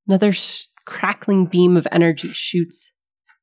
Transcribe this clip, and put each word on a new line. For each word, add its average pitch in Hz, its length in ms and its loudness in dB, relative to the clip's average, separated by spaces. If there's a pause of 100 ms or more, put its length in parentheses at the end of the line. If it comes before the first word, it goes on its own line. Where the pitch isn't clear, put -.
another 196 200 2
s-, - 400 -6 (180)
crackling 190 600 -2
beam 180 300 4
of 165 160 0
energy 165 400 0
shoots - 600 -6 (500)